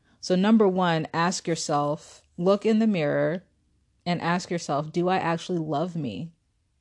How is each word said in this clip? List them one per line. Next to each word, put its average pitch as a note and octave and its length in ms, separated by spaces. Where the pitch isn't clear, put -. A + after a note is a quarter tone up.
So F3+ 120
number G#3+ 320
one, F3 460
ask E3+ 340
yourself, D3+ 760
look G3 260
in A3 140
the A3 80
mirror D3+ 580
and F3 160
ask F3 280
yourself, D#3 400
"Do F3 180
I F#3 100
actually E3+ 400
love D#3+ 380
me? C#3+ 360